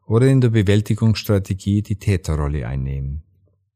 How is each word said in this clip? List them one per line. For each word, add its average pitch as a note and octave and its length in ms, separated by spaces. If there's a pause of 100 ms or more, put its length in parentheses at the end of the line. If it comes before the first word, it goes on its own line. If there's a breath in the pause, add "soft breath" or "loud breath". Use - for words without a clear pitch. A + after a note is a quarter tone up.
oder A#2 220
in C3+ 120
der B2 100
Bewältigungsstrategie G#2 1300
die G#2 140
Täterrolle D2+ 680
einnehmen. C2+ 560 (540)